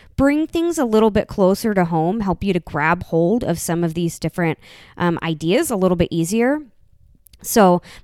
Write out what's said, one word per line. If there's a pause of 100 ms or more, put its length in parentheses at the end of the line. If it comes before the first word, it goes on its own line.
(160)
bring
things
a
little
bit
closer
to
home,
help
you
to
grab
hold
of
some
of
these
different, (380)
um,
ideas
a
little
bit
easier. (800)
So (220)